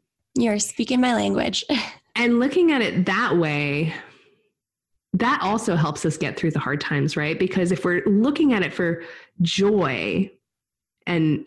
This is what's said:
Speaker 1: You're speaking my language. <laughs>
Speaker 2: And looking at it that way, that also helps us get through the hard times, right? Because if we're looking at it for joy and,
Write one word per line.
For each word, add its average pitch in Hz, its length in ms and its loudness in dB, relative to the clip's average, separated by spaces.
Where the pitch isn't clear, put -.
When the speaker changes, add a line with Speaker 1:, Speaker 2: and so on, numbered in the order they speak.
Speaker 1:
You're 220 240 2
speaking 247 420 -2
my 247 140 2
language. 196 540 -2
<laughs> 302 40 -2
Speaker 2:
And 240 240 2
looking 311 340 4
at 254 80 2
it 180 240 0
that 196 320 0
way, 147 560 0
that 233 280 0
also 196 360 0
helps 151 280 -2
us 156 120 -2
get 143 180 -6
through 160 160 -2
the 151 80 -2
hard 139 220 -4
times, 147 340 -2
right? 151 240 -4
Because 185 320 0
if - 140 -2
we're 180 200 0
looking 254 480 2
at 196 80 0
it 139 120 -4
for 170 300 -2
joy 170 880 0
and, 156 400 0